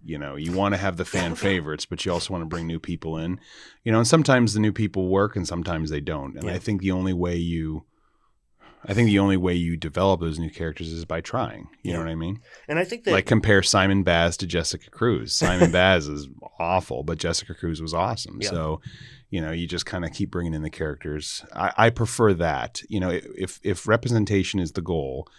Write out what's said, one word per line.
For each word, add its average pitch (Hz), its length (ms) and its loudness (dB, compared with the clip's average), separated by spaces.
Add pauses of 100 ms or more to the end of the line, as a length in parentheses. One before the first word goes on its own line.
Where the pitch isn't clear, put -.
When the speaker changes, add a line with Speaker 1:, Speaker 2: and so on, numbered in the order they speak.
Speaker 1:
you 80 140 -8
know, 71 180 -8
you 80 160 -6
wanna 98 240 2
have 92 220 -2
the 85 80 -4
fan 87 300 -2
Speaker 2:
<laughs> 101 120 -2
Speaker 1:
favorites, 78 380 -2
but - 200 -8
you 95 60 -2
also 85 220 -2
wanna 85 140 -6
bring 82 200 -6
new 82 120 -4
people 80 380 -6
in, 85 220 -4 (460)
you 113 80 2
know, 110 60 6
and 117 80 4
sometimes 131 460 6
the 107 60 0
new 107 140 4
people 98 340 0
work 98 300 4
and 87 100 -4
sometimes 82 420 -4
they 76 120 -4
don't. 73 360 -6
And 82 120 -6
I 85 40 -4
Speaker 2:
Yeah. 87 60 -4
Speaker 1:
think 101 220 -2
the 95 100 2
only 92 220 0
way 87 240 0
you, 82 480 -4 (1000)
I 101 80 -2
think 117 140 6
the 101 120 6
only 98 180 4
way 90 160 2
you 85 240 0
develop 87 420 2
those 82 200 -4
new 82 100 -4
characters 82 420 -8
is 82 140 -8
by 82 160 -6
trying. - 480 -6 (120)
You 87 120 -6
know 85 60 -4
Speaker 2:
Yeah. 82 60 -6
Speaker 1:
what 82 60 -6
I 80 40 -6
mean? 87 260 -6 (260)
Speaker 2:
And 151 100 -2
I 180 60 0
think 226 220 -8
that 190 60 2
Speaker 1:
Like, 120 140 4
compare 104 380 6
Simon 98 400 4
Baz 85 340 4
to 92 100 -6
Jessica 85 420 -4
Cruz. 82 440 0
Simon 87 380 4
Speaker 2:
<laughs> 90 80 4
Speaker 1:
Baz 90 300 6
is 73 180 -8 (320)
awful, 85 440 0
but 80 160 -4
Jessica 85 340 -2
Cruz 82 280 -6
was 80 120 -6
awesome. 95 480 -2
Speaker 2:
Yeah. 104 80 -2
Speaker 1:
So, 80 320 -4 (480)
you 92 120 -4
know, 80 100 -4
you 85 160 -4
just 85 200 -6
kinda 87 240 -6
keep 95 180 -4
bringing 85 240 -4
in 78 80 -4
the 78 80 -4
characters. 76 720 -8 (120)
I, 92 220 -2
I 113 120 8
prefer 117 460 2
that. 76 520 -2
You 101 120 -4
know, 90 100 -2
i-, 87 120 -2 (140)
if, - 280 -8
if 101 240 -2
representation 107 720 2
is 85 140 -2
the 92 80 -4
goal, 76 460 -4 (100)